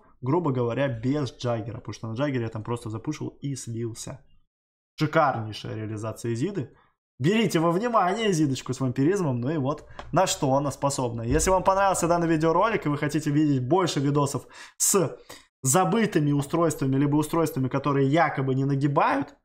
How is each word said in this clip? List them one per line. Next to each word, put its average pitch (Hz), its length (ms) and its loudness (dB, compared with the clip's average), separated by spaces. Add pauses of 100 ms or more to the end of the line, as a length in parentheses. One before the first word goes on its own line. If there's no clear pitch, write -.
(200)
грубо 151 300 0
говоря, 123 380 0
без 127 480 -2
Джаггера, 113 420 -6
потому - 160 -12
что - 140 -12
на 113 60 -8
Джаггере 131 300 -2
я 110 40 -4
там 110 140 -8
просто 117 280 -6
запушил 123 380 -6 (120)
и 139 140 -6
слился. 117 720 -10 (760)
Шикарнейшая 120 760 0
реализация 110 600 -6
Изиды. 156 360 -4 (480)
Берите 180 420 2
во 170 100 2
внимание 208 600 2
Изидочку 147 440 0
с - 60 -8
вампиризмом, 135 600 0
ну 123 100 -2
и 165 60 -2
вот 139 320 -4 (240)
на 180 140 4
что 139 280 0
она 139 180 0
способна. 120 500 -2
Если 139 280 2
вам 185 120 4
понравился 190 460 2
данный 170 200 2
видеоролик 160 580 2
и - 20 0
вы 147 100 0
хотите 147 320 -2
видеть 143 360 2
больше 160 340 2
видосов 139 460 0 (300)
с 170 400 2 (460)
забытыми 170 720 2
устройствами, 143 640 0
либо 143 200 2
устройствами, 156 520 0
которые 139 400 0
якобы 135 460 2
не 135 100 0
нагибают 147 800 0